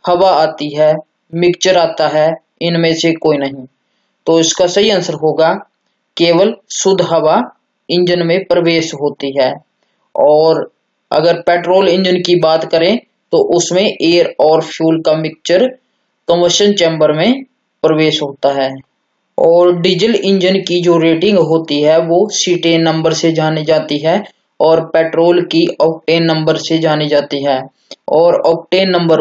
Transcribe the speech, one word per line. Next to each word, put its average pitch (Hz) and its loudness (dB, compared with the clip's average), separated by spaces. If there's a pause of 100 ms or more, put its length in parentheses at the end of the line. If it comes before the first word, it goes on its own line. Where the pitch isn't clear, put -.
हवा 180 2
आती 151 -2
है, 151 2 (400)
mixture 175 0
आता 160 0
है, 156 0 (280)
इनमें 165 0
से 165 -2
कोई 151 0
नहीं। 139 -8 (640)
तो 165 2
इसका 165 0
सही 202 0
answer 170 -2
होगा 156 0 (640)
केवल 170 2 (180)
शुद्ध 190 0
हवा 160 0 (500)
इंजन 175 0
में 180 0
प्रवेश 165 0
होती 139 -6
है। 135 0 (600)
और 151 2 (420)
अगर 170 0
petrol 175 0
engine 180 0
की 175 0
बात 160 0
करें 170 2 (360)
तो 165 2
उसमें 175 0
एयर 170 0
और 160 2
fuel 160 -2
का 160 0
mixture 170 -2 (600)
कंबशन 175 2
chamber 160 0
में 233 0 (400)
प्रवेश 156 0
होता 139 -4
है। 135 -2 (680)
और 175 4
diesel 185 0
engine 190 0
की 175 -4
जो 170 2
rating 165 2
होती 156 -2
है 156 4
वो 175 0
सीटेन 165 0
number 160 0
से 165 -2
जानी 156 -2
जाती 151 -2
है 160 -2 (460)
और 160 2
petrol 170 0
की 165 0 (160)
octane 165 0
number 156 0
से 165 -4
जानी 151 -2
जाती 143 -2
है। 135 0 (500)
और 170 2
octane 180 0
number 170 2